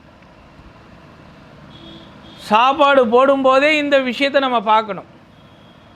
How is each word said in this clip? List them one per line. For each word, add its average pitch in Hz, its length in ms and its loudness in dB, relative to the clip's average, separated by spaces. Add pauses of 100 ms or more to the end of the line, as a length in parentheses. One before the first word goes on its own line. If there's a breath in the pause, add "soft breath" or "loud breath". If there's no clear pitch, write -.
(2250)
சாப்பாடு 269 720 2
போடும்போதே 269 720 2
இந்த 285 200 0
விஷயத்தை 269 420 -4
நம்ம 254 200 -2
பார்க்கணும். 208 580 -4 (760)